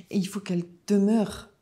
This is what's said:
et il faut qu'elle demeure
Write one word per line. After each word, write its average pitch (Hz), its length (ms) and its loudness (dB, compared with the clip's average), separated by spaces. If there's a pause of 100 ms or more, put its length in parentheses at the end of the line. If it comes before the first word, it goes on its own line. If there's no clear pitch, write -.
(100)
et 202 80 -2
il 185 80 0
faut - 140 -8
qu'elle 175 240 -4 (220)
demeure 208 640 2 (120)